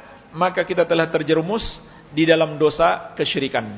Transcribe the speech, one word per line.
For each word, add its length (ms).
maka 320
kita 160
telah 240
terjerumus 560
di 160
dalam 320
dosa 560
kesyirikan. 480